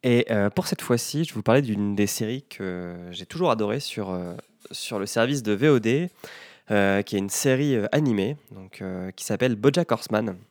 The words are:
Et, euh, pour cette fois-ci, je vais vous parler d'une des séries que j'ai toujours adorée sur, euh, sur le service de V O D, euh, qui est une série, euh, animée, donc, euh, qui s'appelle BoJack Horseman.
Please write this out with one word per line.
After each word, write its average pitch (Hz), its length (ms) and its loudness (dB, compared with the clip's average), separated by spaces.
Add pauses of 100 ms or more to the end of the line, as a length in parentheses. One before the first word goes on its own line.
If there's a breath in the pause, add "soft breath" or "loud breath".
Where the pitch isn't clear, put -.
Et, 120 260 4
euh, 104 220 2
pour - 160 -2
cette - 160 -4
fois-ci, 131 400 0
je 160 80 -6
vais - 20 -16
vous 110 80 -6
parler 127 220 4
d'une 104 320 -2
des 101 100 4
séries 117 380 -4
que 90 520 -8 (140)
j'ai 90 160 -14
toujours 165 240 -2
adorée 110 300 0
sur, 101 320 -6
euh, 90 240 -6 (340)
sur - 300 -8
le 101 80 -4
service 127 340 0
de 107 120 0
V 120 160 4
O 135 100 6
D, 131 320 0 (580 loud breath)
euh, 101 320 4
qui 101 140 -4
est - 20 2
une 98 140 -2
série, 139 440 2
euh, 107 160 0
animée, 123 460 2 (140)
donc, 95 320 -16
euh, 92 260 -8
qui - 160 -12
s'appelle 117 300 0
BoJack 139 360 2
Horseman. 110 440 -2 (160)